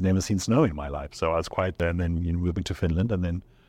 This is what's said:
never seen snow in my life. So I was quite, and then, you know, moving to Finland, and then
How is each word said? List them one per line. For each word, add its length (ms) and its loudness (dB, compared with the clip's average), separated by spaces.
never 200 4
seen 200 0
snow 240 4
in 100 0
my 140 -8
life. 260 -8
So 180 0
I 40 2
was 120 0
quite, 320 -2
and 200 0
then, 240 0
you 80 0
know, 80 0
moving 240 0
to 100 -6
Finland, 380 0
and 100 0
then 200 -2